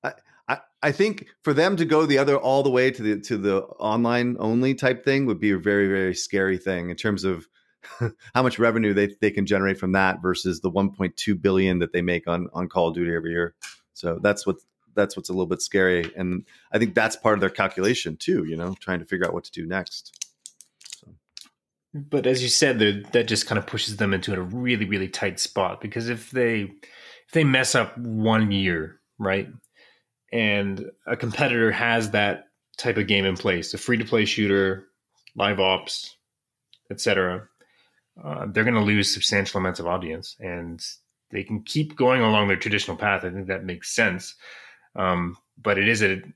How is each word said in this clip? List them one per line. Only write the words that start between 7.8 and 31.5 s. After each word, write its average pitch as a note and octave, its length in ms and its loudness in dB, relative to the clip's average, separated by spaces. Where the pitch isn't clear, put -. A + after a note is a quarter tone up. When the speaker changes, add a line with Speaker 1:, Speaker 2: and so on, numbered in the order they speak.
Speaker 1:
<laughs> - 440 -8
how B2+ 80 4
much B2+ 160 2
revenue A2 360 4
they, G2+ 260 2
they G#2+ 100 4
can G2+ 160 -2
generate F#2+ 320 2
from F#2 140 -2
that F#2+ 300 2
versus F2+ 380 0
the F#2 100 -2
one G2 200 2
point F#2+ 260 -4
two - 180 0
billion F#2+ 460 2
that E2+ 120 -2
they F2 100 0
make F2 260 -2
on, F2 260 -2
on F2 140 -4
Call E2+ 200 2
of D#2+ 60 -4
Duty E2+ 200 -2
every E2 160 -4
year. E2+ 240 -2
So E2+ 280 -4
that's G2+ 240 2
what, F#2+ 100 0
that's G2+ 220 0
what's F2+ 120 -12
a F#2 40 -6
little F#2 140 0
bit E2+ 140 -4
scary. F2+ 560 2
And F2+ 300 -6
I - 80 -16
think G#2+ 160 -2
that's A2 220 0
part A2 180 2
of G2+ 60 0
their F#2+ 100 2
calculation F#2+ 680 -2
too, C#3 280 -2
you D#2+ 120 -6
know, F2 240 -6
trying F2+ 200 -4
to D#2+ 40 -12
figure F2+ 220 -2
out F2 80 -2
what E2+ 100 -8
to - 60 -20
do E2 160 -10
next. - 500 -8
So. - 100 -20
Speaker 2:
But C#3+ 340 -2
as B2+ 160 2
you B2+ 60 -2
said, B2+ 300 2
there, G#2 240 2
that A#2+ 160 4
just G#2+ 180 0
kind G#2+ 120 0
of G2 80 -4
pushes G#2+ 300 -6
them G2+ 180 0
into F#2+ 200 -4
a F#2 60 -4
really, A2+ 440 -2
really F#2+ 240 -2
tight F#2+ 320 -6
spot, F#2 400 -2
because A2+ 280 -6
if A2+ 220 -8
they, A#2 320 0
if - 720 -16
they D#3+ 120 4
mess C3 300 4
up A#2+ 240 2
one A2 520 2
year, F2+ 500 -2
right, G2 300 -2
and G2+ 580 0
a A#2 100 -4
competitor A#2 540 0